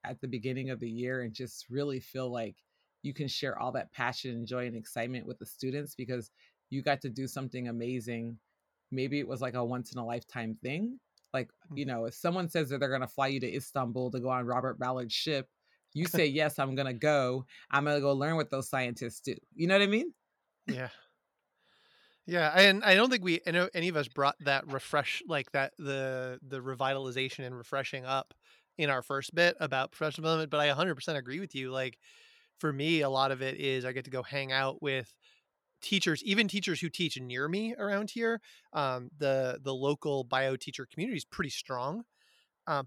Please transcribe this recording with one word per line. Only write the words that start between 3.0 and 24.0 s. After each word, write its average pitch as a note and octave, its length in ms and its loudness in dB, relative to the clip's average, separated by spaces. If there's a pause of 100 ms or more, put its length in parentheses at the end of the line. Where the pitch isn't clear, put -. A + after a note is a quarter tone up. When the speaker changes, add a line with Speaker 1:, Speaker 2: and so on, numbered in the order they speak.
Speaker 1:
you C#3 120 -6
can C#3+ 140 -4
share C3+ 300 -4
all B2 140 -2
that - 200 -6
passion B2 440 -4
and A#2 100 -6
joy B2 200 -4
and A#2 100 -6
excitement A#2+ 500 -6
with A#2+ 120 -10
the G#2 80 -12
students C#3+ 480 -6
because B2 360 -6 (400)
you C3+ 120 -4
got C#3 200 2
to C3+ 80 -6
do C3 160 -6
something B2+ 420 -6
amazing. A#2 680 -4 (520)
Maybe C3+ 280 -2
it C#3 80 -2
was, B2 140 -6
like, B2+ 140 -4
a B2 100 0
once B2 280 -4
in B2 60 -8
a A#2 60 -6
lifetime A#2 580 -6
thing. G3+ 380 -4 (320)
Like, B2+ 180 -2 (200)
Speaker 2:
Mm. C#3+ 80 -6
Speaker 1:
you C#3+ 80 -2
know, A#2 200 -2
if A#2 80 -6
someone F3 340 0
says D#3+ 220 0
that C#3 80 -2
they're C3+ 120 0
gonna B2+ 180 0
fly C3+ 200 0
you C3+ 120 0
to A#2+ 120 -2
Istanbul B2+ 600 -2
to B2+ 80 -2
go B2 80 -2
on B2+ 180 0
Robert B2+ 320 0
Ballard's B2+ 360 -2
ship, C#3 340 0 (460)
you D#3+ 120 0
say, E3+ 200 4
Speaker 2:
<laughs> - 0 -
Speaker 1:
"Yes, D3 320 2
I'm C3+ 180 0
gonna C3+ 180 0
go. C3 520 4 (240)
I'm C#3 140 4
gonna D3 160 4
go C#3 120 4
learn C#3+ 240 2
what D#3 140 0
those C3+ 180 -2
scientists B2 520 -2
do." - 140 -6 (200)
You D#3+ 120 0
know F#3 80 6
what G3+ 80 8
I G3+ 60 8
mean? B3 260 2 (520)
Speaker 2:
Yeah. B2+ 240 -6 (1400)
Yeah, E3+ 300 4
and G3 280 10
I G3 100 10
don't A3+ 160 8
think A3+ 140 2
we, E3+ 220 4
I F3+ 40 2
know F3 240 4
any E3+ 140 0
of E3+ 80 0
us D3 100 2